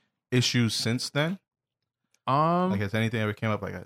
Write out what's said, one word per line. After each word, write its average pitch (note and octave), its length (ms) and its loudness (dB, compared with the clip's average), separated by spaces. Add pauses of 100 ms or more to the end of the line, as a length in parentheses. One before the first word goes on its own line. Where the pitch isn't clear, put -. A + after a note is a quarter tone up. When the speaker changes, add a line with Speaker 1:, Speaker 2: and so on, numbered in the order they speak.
(320)
Speaker 1:
issues A#2+ 420 2
since - 380 -2
then? E3 260 -2 (880)
Speaker 2:
Um, E3 440 2
Speaker 1:
Like, G2+ 100 0
has G2 120 -2
anything A2+ 260 0
ever G#2+ 140 0
came A2+ 160 -2
up, G#2 140 0
like, F#2+ 100 -8
uh, F#2 120 -10